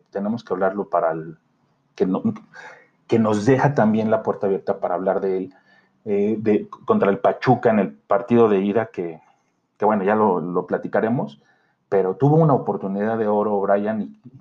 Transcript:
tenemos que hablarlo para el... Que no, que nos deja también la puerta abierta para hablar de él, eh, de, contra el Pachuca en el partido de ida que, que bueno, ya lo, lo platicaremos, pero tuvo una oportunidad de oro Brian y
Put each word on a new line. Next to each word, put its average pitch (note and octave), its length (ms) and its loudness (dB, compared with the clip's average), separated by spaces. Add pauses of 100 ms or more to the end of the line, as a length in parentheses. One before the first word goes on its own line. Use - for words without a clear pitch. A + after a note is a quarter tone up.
(120)
tenemos G#2 340 -6
que - 80 -6
hablarlo F#2+ 340 -2
para E2+ 240 0
el... D#2+ 260 -10 (560)
Que - 120 -2
no, F#2 180 -2 (800)
que A#2 140 2
nos G#2+ 260 0
deja C3+ 300 4
también A2 340 2
la A2 140 0
puerta G#2 240 -4
abierta G2 320 -2
para F2+ 160 -4
hablar F#2+ 240 -2
de F#2+ 180 -2
él, F#2 160 -8 (520)
eh, G#2 340 0
de, G#2+ 300 0
contra G#2+ 400 0
el G2 100 -2
Pachuca A#2 500 2
en G#2+ 100 2
el F#2+ 120 0
partido A2 560 2
de G2 140 2
ida G#2 240 0
que, E2+ 340 -10 (580)
que - 60 -4
bueno, G#2 220 2
ya G#2 100 2
lo, G#2 240 2
lo F2 260 -4
platicaremos, A2 760 -2 (480)
pero F#2+ 260 0
tuvo D3 220 4
una D#3 160 4
oportunidad G#2 640 -4
de A2 100 -2
oro G#2 320 0
Brian G2+ 420 0
y - 200 -10 (200)